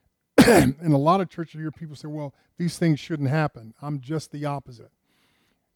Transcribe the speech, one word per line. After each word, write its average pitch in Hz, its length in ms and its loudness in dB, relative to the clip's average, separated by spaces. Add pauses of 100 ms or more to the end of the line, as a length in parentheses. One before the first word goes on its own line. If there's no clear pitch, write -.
(380)
<clears throat> 294 80 8
In 160 460 4
a 143 60 4
lot 165 240 2
of 170 80 -6
churches, 165 260 -12
you 156 60 -12
hear 156 100 -8
people 151 240 -16
say, 151 140 -16
"Well, 147 260 -10 (220)
these 170 200 -4
things 160 220 2
shouldn't 143 300 -4
happen. 131 520 -4
I'm 143 200 -8
just 147 300 -8
the 147 140 -8
opposite." 139 460 -10 (840)